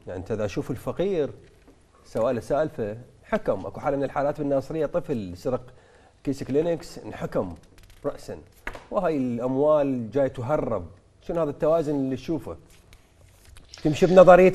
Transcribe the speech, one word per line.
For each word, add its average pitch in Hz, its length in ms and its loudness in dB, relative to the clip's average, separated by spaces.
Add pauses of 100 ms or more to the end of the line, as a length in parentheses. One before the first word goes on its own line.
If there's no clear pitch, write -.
يعني 92 140 -10
أنت 90 100 -10
إذا 107 160 -4
شوف 143 240 -6
الفقير 151 600 -4 (720)
سواء 120 280 -2
له 117 80 -4
سالفة 120 560 -4 (280)
حكم، 113 420 -2
أكو - 140 -12
حالة 143 160 -2
من 139 80 -2
الحالات 143 340 -2
بالناصرية 143 480 -2
طفل 127 500 -4
سرق 123 260 -4 (640)
كيس 139 180 -4
كلينكس 160 560 -4
انحكم 107 560 -8 (500)
رأسًا، 110 340 -10 (520)
وهاي 175 260 0
الأموال 131 920 0
جاي 135 180 2
تهرب. 123 580 -4 (420)
شنو 170 140 -2
هذا 147 80 -2
التوازن 151 440 0
اللي 131 220 -2
تشوفه؟ 139 400 -6 (1300)
تمشي 160 220 2
بنظرية 180 480 10